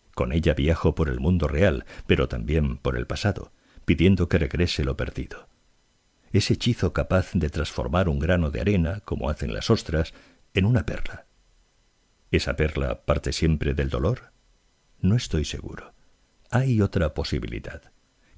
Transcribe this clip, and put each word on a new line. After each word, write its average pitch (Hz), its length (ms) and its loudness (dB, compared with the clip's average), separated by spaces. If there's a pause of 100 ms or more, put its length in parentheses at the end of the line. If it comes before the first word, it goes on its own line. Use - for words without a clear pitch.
(140)
Con - 180 -2
ella 80 200 2
viajo 78 420 2
por 78 140 0
el 64 120 -4
mundo 82 280 2
real, 76 380 2 (200)
pero 71 220 2
también 65 480 0
por 65 220 -4
el 60 80 -6
pasado, - 460 -4 (340)
pidiendo 87 420 4
que 87 100 2
regrese 78 460 0
lo 67 140 -4
perdido. - 500 -8 (840)
Ese 113 220 2
hechizo 117 380 -2
capaz 87 400 0
de 78 160 2
transformar 76 600 -2
un 71 80 0
grano 80 320 2
de - 100 -4
arena, 101 460 0
como 71 240 -2
hacen 58 240 -4
las - 160 -4
ostras, - 420 2 (400)
en 175 140 2
una 123 180 2
perla. - 400 -4 (1040)
¿Esa 78 260 0
perla 71 500 -2
parte - 260 0
siempre 80 400 0
del 69 160 0
dolor? 69 440 -2 (680)
No 92 160 4
estoy 78 280 -2
seguro. - 480 -12 (580)
Hay 127 300 2
otra 90 340 0
posibilidad, - 680 -6 (560)